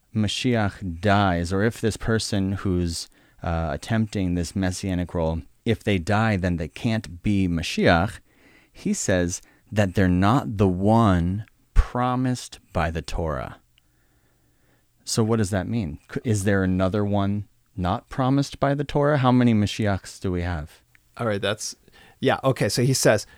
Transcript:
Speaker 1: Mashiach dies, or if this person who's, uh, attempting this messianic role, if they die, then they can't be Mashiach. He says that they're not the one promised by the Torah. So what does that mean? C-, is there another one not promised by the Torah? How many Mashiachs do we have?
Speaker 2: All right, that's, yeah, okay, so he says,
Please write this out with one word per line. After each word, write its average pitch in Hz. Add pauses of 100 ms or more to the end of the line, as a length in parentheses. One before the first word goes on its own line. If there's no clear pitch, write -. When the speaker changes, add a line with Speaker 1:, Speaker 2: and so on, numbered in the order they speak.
(140)
Speaker 1:
Mashiach 104
dies, 92
or 98
if 113
this 107
person 101
who's, 90 (340)
uh, 82
attempting 101
this 87
messianic 90
role, 82 (220)
if 113
they 101
die, 104
then 90
they 80
can't 110
be 98
Mashiach. 87 (520)
He -
says 90 (300)
that 101
they're 95
not 98
the 98
one 98 (280)
promised 127 (120)
by 82
the 80
Torah. 73 (1500)
So -
what 113
does 101
that 95
mean? 101 (140)
C-, -
is 104
there 98
another 95
one 101 (280)
not 92
promised 139
by 139
the 147
Torah? 143
How 127
many 123
Mashiachs 104
do 95
we 90
have? 85 (360)
Speaker 2:
All 117
right, 101
that's, 104 (460)
yeah, 123
okay, 131
so -
he 131
says, 113 (120)